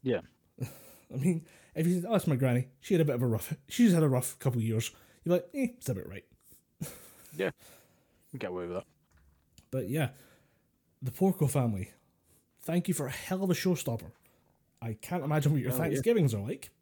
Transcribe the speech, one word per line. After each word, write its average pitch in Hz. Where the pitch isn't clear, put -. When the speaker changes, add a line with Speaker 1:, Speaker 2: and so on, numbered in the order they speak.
Speaker 1:
Yeah. 123
Speaker 2:
<laughs> -
I -
mean, 165
if 165
you 175
said, 175
"Oh, 220
it's 185
my 156
granny. 127
She -
had 170
a 160
bit 143
of 120
a 131
rough, 110
she's 233
had 165
a 151
rough 123
couple 123
of 113
years," 113
you're 175
like, 175
"Eh, 269
it's -
a 127
bit 95
right." 95
<laughs> -
Speaker 1:
Yeah. 180
Get 107
away 90
with 87
that. -
Speaker 2:
But 123
yeah, 139
the 131
Porco 185
family, 113
thank 170
you 180
for 143
a 135
hell 190
of 185
a 175
showstopper. 143
I 117
can't 175
imagine 147
what 143
your -
Speaker 1:
Oh, -
yeah. 131
Speaker 2:
Thanksgivings 170
are 101
like -